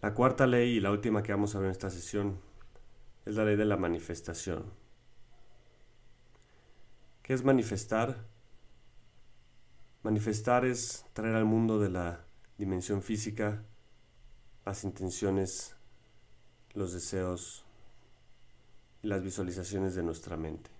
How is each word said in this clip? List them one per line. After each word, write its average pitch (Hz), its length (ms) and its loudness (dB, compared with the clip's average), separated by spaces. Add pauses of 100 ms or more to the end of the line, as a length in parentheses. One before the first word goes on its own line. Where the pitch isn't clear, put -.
La 107 140 0
cuarta 127 320 6
ley 123 300 4
y - 20 4
la 98 120 2
última 104 300 2
que 104 100 -2
vamos 101 220 2
a 101 60 -2
ver 95 80 2
en 95 60 0
esta 95 180 -4
sesión 95 480 -2 (840)
es 107 120 -4
la 107 100 4
ley 104 100 4
de 107 100 4
la 104 120 4
manifestación. 85 880 -4 (2500)
¿Qué - 120 0
es 127 100 0
manifestar? 113 840 2 (1800)
Manifestar 110 640 2
es - 480 -2
traer 110 220 0
al 110 100 4
mundo 110 340 4
de 101 100 4
la 87 360 -2 (320)
dimensión 95 460 -2
física 107 600 -2 (1040)
las 95 180 -6
intenciones, 95 920 -2 (1000)
los 92 200 -2
deseos 90 680 -4 (1400)
y 107 40 -2
las 98 140 0
visualizaciones 95 720 -4
de 92 80 -2
nuestra 82 340 -4
mente. 78 440 -8